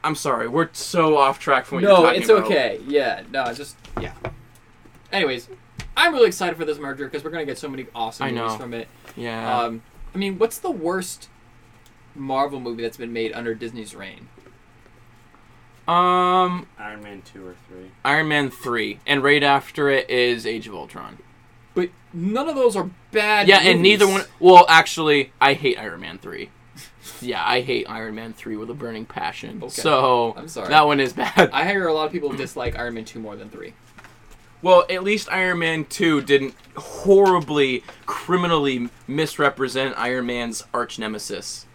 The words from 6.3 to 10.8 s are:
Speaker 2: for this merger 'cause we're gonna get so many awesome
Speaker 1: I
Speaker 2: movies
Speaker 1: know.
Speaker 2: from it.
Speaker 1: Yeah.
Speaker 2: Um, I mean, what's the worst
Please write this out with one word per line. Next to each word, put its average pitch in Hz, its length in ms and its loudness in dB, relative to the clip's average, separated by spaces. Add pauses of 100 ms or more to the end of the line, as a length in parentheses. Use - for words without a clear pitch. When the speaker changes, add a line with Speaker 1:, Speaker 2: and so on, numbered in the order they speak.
Speaker 2:
for 165 80 -6
this 147 140 -6
merger 139 300 -10
'cause 143 140 -10
we're 156 60 -10
gonna 160 160 -8
get 131 120 -10
so 147 120 -12
many 131 240 -12
awesome 117 320 -8
Speaker 1:
I 131 60 -4
Speaker 2:
movies 113 220 -4
Speaker 1:
know. 107 40 -8
Speaker 2:
from 120 160 -12
it. 117 140 -12 (280)
Speaker 1:
Yeah. 113 480 -6
Speaker 2:
Um, 113 180 -8 (320)
I 185 40 -8
mean, 196 220 -6
what's 226 180 -2
the 359 140 -6
worst 185 560 -6 (880)